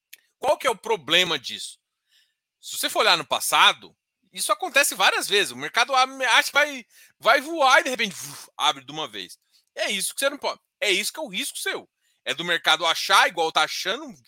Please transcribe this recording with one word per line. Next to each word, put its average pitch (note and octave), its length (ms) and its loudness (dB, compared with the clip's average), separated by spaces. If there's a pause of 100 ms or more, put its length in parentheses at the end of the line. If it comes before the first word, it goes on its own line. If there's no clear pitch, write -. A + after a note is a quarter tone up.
(380)
Qual D4 200 2
que - 80 -2
é C#4+ 40 2
o C#4+ 60 -2
problema F#3 600 0
disso? - 420 -12 (800)
Se - 180 -14
você C#4+ 100 -2
for D#4 120 -2
olhar G3+ 160 6
no D3+ 100 -4
passado, D#3 680 2 (360)
isso F#3+ 200 -2
acontece D4 420 0
várias A3 340 2
vezes. F3+ 220 0
O A#2+ 60 -12
mercado A3+ 380 -2
a-, B3+ 100 4 (340)
acha C#4 100 2
que - 40 -14
vai, C#4+ 340 -2 (320)
vai A#3+ 220 4
voar D4 400 4
e, E4+ 40 0
de C#4+ 60 -4
repente, A3 240 -4
vuf, C#3 420 -16
abre C#3 280 -2
de C3+ 80 -14
uma D#3 160 -8
vez. G2+ 300 -14 (360)
É C4+ 160 -4
isso F#3+ 240 -4
que - 60 -8
você C#4 100 0
não C#4+ 80 -12
pode. F3 220 -6 (200)
É G#3 100 0
isso G3 220 -2
que - 60 -14
é D#4+ 40 -8
o C#4 60 -10
risco G#3 300 -10
seu. - 300 -8 (360)
É B2 80 -4
do D3+ 120 -6
mercado E3 420 0
achar, G3 420 4
igual E3+ 220 -2
tá D#3 140 2
achando, A3+ 500 -6 (140)